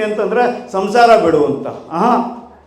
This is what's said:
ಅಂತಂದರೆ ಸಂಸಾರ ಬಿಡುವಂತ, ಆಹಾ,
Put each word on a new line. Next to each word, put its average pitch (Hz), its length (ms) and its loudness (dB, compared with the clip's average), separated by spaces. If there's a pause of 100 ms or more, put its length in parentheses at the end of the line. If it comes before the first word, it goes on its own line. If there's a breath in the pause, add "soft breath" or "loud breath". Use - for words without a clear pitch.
ಅಂತಂದರೆ 208 360 -2 (320)
ಸಂಸಾರ 208 340 2 (160)
ಬಿಡುವಂತ, 147 420 0 (300)
ಆಹಾ, 233 160 2 (540 loud breath)